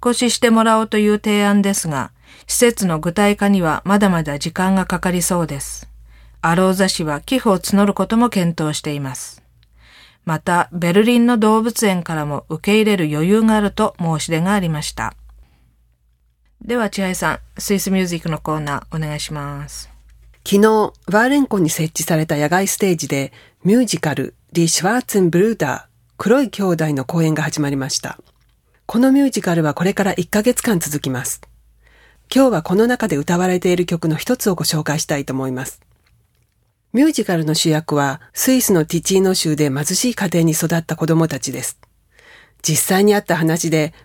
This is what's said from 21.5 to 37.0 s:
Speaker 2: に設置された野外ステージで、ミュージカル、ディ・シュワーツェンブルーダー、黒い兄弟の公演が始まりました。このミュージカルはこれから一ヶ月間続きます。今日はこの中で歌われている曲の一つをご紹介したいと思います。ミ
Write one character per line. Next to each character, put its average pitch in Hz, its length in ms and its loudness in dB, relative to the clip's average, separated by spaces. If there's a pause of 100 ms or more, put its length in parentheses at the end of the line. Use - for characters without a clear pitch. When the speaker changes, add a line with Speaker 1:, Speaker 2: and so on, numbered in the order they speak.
Speaker 2:
に 156 100 2
設 - 140 -2
置 - 180 -6
さ 170 140 0
れ 156 100 0
た 156 100 -2
野 147 120 0
外 185 180 0
ス - 120 -4
テ 190 140 2
ー 165 40 0
ジ 151 100 -6
で、 135 260 -4 (320)
ミ 196 100 4
ュ 254 80 4
ー 233 40 0
ジ - 120 -4
カ 156 140 -2
ル、 139 220 -6 (180)
デ 170 120 2
ィ・ - 20 4
シ - 160 -2
ュ 175 40 0
ワ 226 120 0
ー 247 40 -2
ツ - 160 -2
ェ 190 40 4
ン 170 80 4
ブ 170 80 2
ル 214 160 2
ー - 20 -10
ダ 147 120 -4
ー、 - 140 -6 (340)
黒 254 260 2
い 214 80 -2
兄 202 140 -6
弟 160 300 0
の 131 100 -4
公 165 180 -2
演 156 100 2
が 147 120 -2
始 147 160 -4
ま 143 100 -2
り 139 60 -2
ま 135 120 -4
し - 120 -6
た。 - 180 -10 (680)
こ - 120 -2
の 262 140 4
ミ 277 80 4
ュ 277 60 4
ー 254 40 0
ジ 208 100 -4
カ 175 140 0
ル 165 80 2
は 147 100 0
こ 175 120 -4
れ 196 100 0
か 208 80 0
ら 190 120 0
一 175 120 -2
ヶ 208 160 0
月 247 200 0
間 202 180 0
続 147 180 -4
き 139 120 -6
ま 127 140 -6
す。 - 160 -10 (920)
今 269 120 6
日 247 40 2
は 170 120 0
こ 180 120 -4
の 220 140 4
中 240 180 -2
で 180 100 -2
歌 175 220 0
わ 185 80 0
れ 180 140 0
て 180 120 2
い 175 40 2
る 175 100 0
曲 170 220 -2
の 156 80 0
一 247 200 -2
つ - 140 -2
を 180 60 0
ご 165 80 -4
紹 151 180 -2
介 151 160 -2
し - 80 -6
た 156 100 -2
い 139 80 -4
と 135 80 -8
思 131 140 -4
い 131 60 -4
ま 127 120 -8
す。 - 160 -16 (1120)
ミ 254 120 4